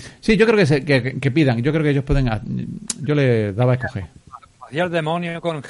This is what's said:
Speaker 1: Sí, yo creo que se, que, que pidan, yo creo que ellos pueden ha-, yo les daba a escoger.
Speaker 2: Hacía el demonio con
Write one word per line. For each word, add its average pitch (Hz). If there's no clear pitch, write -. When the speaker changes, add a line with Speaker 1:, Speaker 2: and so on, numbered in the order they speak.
Speaker 1:
Sí, 220
yo 220
creo 226
que 202
se, 139
que, 131
que 135
pidan, 127
yo 147
creo 160
que 147
ellos 135
pueden 139
ha-, 110
yo 139
les 113
daba 123
a -
escoger. 107
Speaker 2:
Hacía 156
el 180
demonio 170
con 160